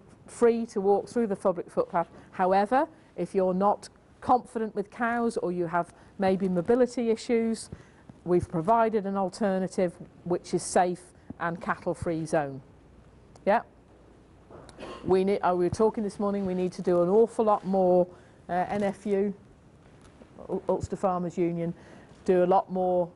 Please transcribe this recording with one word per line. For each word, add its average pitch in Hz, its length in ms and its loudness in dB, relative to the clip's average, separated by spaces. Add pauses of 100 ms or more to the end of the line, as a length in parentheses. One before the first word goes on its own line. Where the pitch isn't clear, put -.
(260)
free 233 400 2
to 214 140 -6
walk 196 280 2
through 233 180 0
the 196 100 -2
public 175 340 -2
footpath. 170 380 -2 (220)
However, 202 580 2 (280)
if 175 180 -6
you're 185 180 2
not 196 380 0 (320)
confident 226 520 -2
with 196 160 -6
cows 233 460 -2
or 180 160 -4
you 175 140 -2
have 170 260 -2 (260)
maybe 190 300 2
mobility 233 600 0
issues, 226 580 -2 (560)
we've 175 240 0
provided 214 560 2
an 196 120 -4
alternative 190 760 -2 (320)
which 175 300 -4
is 170 80 0
safe 180 400 0 (380)
and 170 200 -4
cattle-free 165 640 -4
zone. 143 380 -2 (840)
Yeah. 208 180 2 (1400)
We 185 200 2
need, 196 160 0
uh, 180 140 0
we 180 100 0
were 175 60 2
talking 220 340 0
this 196 140 -6
morning, 202 280 -2
we 185 80 -2
need 185 180 -2
to - 100 -12
do 175 200 4
an 170 60 2
awful 226 360 2
lot 208 220 0
more, 180 400 4 (420)
uh, 175 200 -2
N 202 140 -4
F 196 220 -4
U, 202 300 -2 (1160)
Ul-, 185 200 -4
Ulster 190 280 -2
Farmers 180 400 -4
Union, 170 380 -2 (500)
do 180 200 4
a - 20 0
lot 185 240 2
more 180 460 0